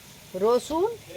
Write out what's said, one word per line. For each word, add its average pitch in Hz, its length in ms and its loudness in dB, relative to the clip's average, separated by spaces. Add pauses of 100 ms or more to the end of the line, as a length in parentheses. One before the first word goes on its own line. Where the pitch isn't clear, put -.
(360)
রসুন, 247 540 2 (280)